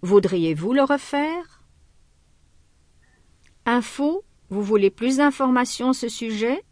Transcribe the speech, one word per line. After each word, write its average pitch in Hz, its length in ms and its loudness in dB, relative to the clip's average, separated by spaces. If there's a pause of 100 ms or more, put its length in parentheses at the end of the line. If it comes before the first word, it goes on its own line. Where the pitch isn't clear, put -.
Voudriez-vous 180 720 2
le 277 100 2
refaire ? » 285 800 -4 (2000)
Info, 277 600 -2 (240)
vous 196 120 -4
voulez 202 280 4
plus 254 280 -2
d'informations 254 760 2
à - 20 2
ce 240 160 -4
sujet ? 226 520 -4 (100)